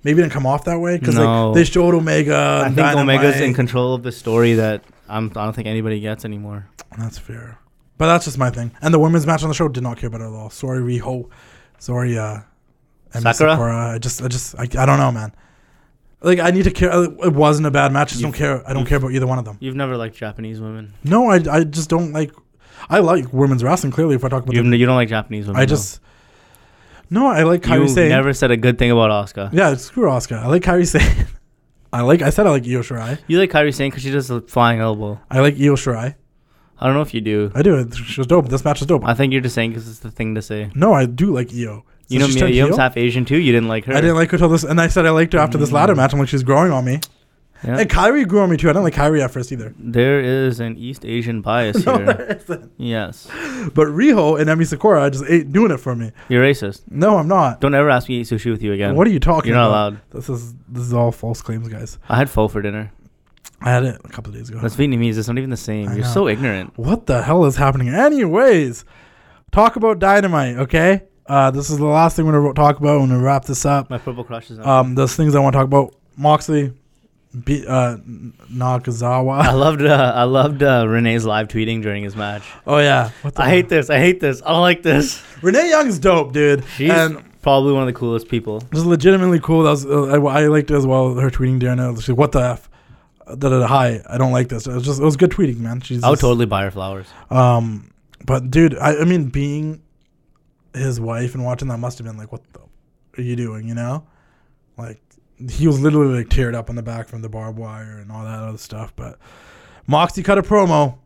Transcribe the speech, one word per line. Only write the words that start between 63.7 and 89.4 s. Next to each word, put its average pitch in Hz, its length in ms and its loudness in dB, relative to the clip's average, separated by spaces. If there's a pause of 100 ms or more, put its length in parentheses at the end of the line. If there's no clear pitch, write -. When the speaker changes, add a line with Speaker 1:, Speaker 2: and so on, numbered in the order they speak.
Speaker 1:
had 123 140 2
it 123 200 -8
a - 40 -20
couple 110 220 -16
days 120 180 -16
ago. 113 120 -14
Speaker 2:
That's 117 140 -6
Vietnamese. 120 420 0
It's 110 100 -4
not 120 120 -4
even 131 100 -8
the 120 80 -6
same. 107 320 -8
Speaker 1:
I 101 60 -6
Speaker 2:
You're 113 80 -4
Speaker 1:
know. 123 80 -4
Speaker 2:
so 196 160 0
ignorant. 107 500 -4
Speaker 1:
What 160 300 -4
the 123 160 0
hell 165 220 2
is 135 100 2
happening? 135 340 0
Anyways, 202 960 2 (680)
talk 226 260 4
about 214 200 2
Dynamite, 175 600 2
okay? 165 460 2 (220)
Uh, 139 240 2
this 143 220 -4
is 147 80 -2
the 151 60 0
last 160 300 4
thing 160 120 0
we're 156 60 2
gonna 143 200 2
talk 147 260 4
about 147 220 4
when 131 100 2
we 127 60 2
wrap 135 280 0
this 135 200 -6
up. 143 240 0
Speaker 2:
My 123 80 -8
purple 123 260 -10
crush 117 280 -14
is 110 80 -18
not 110 80 -6
Speaker 1:
Um, 131 280 2
those 127 200 0
things 151 200 2
I 143 40 4
wanna 139 180 2
talk 135 80 2
about. 135 300 0 (200)
Moxley, 147 560 0 (720)
beat, 139 240 -4
uh, 123 300 0
N-, 110 360 -18 (200)
Nakazawa. 127 880 -2
Speaker 2:
I 131 120 4
loved, 143 280 2
uh, 135 340 4
I 120 80 2
loved, 135 400 2
uh, 127 240 4
Renee's 113 380 0
live 107 220 -2
tweeting 113 340 -4
during 104 220 -6
his 101 120 -10
match. 104 280 -8 (220)
Speaker 1:
Oh, 147 120 2
yeah. 135 320 2 (140)
What 143 120 -8
the 135 60 -2
Speaker 2:
"I 135 40 2
Speaker 1:
hell? 156 100 4
Speaker 2:
hate 175 140 2
this. 160 200 0
I 147 100 2
hate 180 200 4
this. 135 260 -2
I 156 60 -4
don't 165 100 2
like 175 220 2
this." 143 380 0 (200)
Speaker 1:
Renee 247 280 2
Young's 277 300 2
dope, 156 320 2
dude. 143 320 2 (120)
Speaker 2:
She's 143 160 0
Speaker 1:
And 160 320 2 (180)
Speaker 2:
probably 139 320 4
one 135 80 0
of 131 60 -2
the 123 120 -4
coolest 117 300 -4
people. 110 320 -6 (120)
Speaker 1:
just 165 120 0
legitimately 175 540 4
cool. 160 240 2